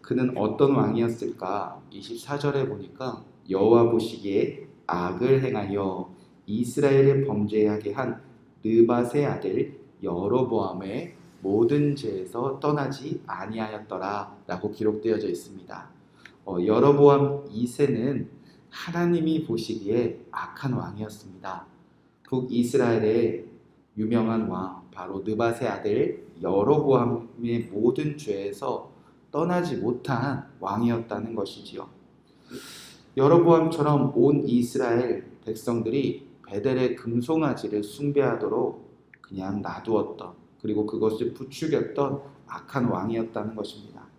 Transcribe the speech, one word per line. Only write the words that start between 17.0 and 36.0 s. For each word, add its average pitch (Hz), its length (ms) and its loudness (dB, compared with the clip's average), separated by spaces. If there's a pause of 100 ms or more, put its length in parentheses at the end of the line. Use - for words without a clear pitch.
이 117 160 -2
세는 123 600 -2 (440)
하나님이 165 720 0
보시기에 113 840 -2
악한 - 420 -6
왕이었습니다. 95 960 -10 (600)
북이스라엘의 120 1120 2 (540)
유명한 110 520 0
왕, 90 420 -8
바로 92 340 -10
느밧의 113 420 0
아들 104 600 -2 (120)
여로보암의 117 1300 0
모든 127 480 0
죄에서 101 720 -6 (400)
떠나지 170 460 0
못한 131 680 -2 (140)
왕이었다는 113 720 -2
것이지요. - 560 -8 (1300)
여로보암처럼 151 960 6
온 139 320 4
이스라엘 120 800 0 (180)
백성들이 117 840 -2 (180)